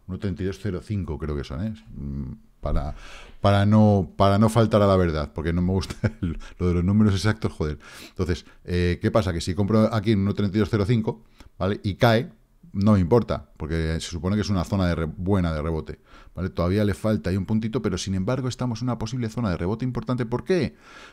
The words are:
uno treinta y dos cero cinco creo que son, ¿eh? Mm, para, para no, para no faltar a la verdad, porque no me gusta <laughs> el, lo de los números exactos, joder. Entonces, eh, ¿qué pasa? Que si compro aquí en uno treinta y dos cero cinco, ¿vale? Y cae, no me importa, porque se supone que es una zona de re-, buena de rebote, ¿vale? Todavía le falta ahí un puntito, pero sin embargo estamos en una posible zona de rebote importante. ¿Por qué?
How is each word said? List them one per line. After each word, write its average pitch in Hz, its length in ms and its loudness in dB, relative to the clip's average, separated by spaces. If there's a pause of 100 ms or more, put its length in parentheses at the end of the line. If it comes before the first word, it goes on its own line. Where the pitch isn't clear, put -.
uno 90 120 -8
treinta 92 240 -4
y 92 40 -2
dos 95 160 -6
cero 90 200 -6
cinco 80 360 -6
creo 76 180 -4
que 67 80 -6
son, 85 220 -8
¿eh? 110 80 -8 (200)
Mm, 69 380 -8 (280)
para, 76 340 -2 (460)
para 101 240 4
no, 104 540 4
para 98 200 6
no 110 120 6
faltar 110 320 4
a 101 40 6
la 95 100 6
verdad, 78 360 2
porque 80 200 -4
no 87 100 0
me 90 100 0
gusta 92 220 -2 (220)
<laughs> - 40 -12
el, 85 180 -4 (200)
lo 90 100 0
de 87 60 2
los 87 100 0
números 104 300 4
exactos, 101 380 -2
joder. 76 260 -4 (300)
Entonces, 87 360 -4 (200)
eh, 87 360 0
¿qué 110 100 0
pasa? 107 220 0
Que 82 80 -4
si 90 140 -4
compro 110 400 2
aquí 110 180 0
en 98 80 2
uno 98 140 0
treinta 101 220 -2
y 110 40 2
dos 98 100 2
cero 101 160 2
cinco, 117 360 0 (360)
¿vale? 95 240 -2
Y 98 120 -2
cae, 120 380 2 (400)
no 104 220 4
me 95 60 6
importa, 82 560 0
porque 80 440 -2
se - 100 -12
supone 87 260 -2
que 104 60 0
es - 80 -4
una 90 140 0
zona 95 220 0
de 85 80 2
re-, 80 100 -2
buena 87 500 0
de 76 80 -4
rebote, 78 380 -6 (340)
¿vale? 90 160 -4
Todavía 92 340 0
le 101 100 0
falta 107 360 -2
ahí 92 60 0
un 95 100 -2
puntito, 110 340 -2
pero 95 160 -2
sin 95 180 -4
embargo 123 340 -2
estamos 120 340 -6
en 127 60 -4
una 117 100 -4
posible 113 300 -6
zona 110 220 -4
de 85 60 -2
rebote 104 280 -2
importante. 123 420 -4
¿Por 117 180 -4
qué? 165 320 0 (360)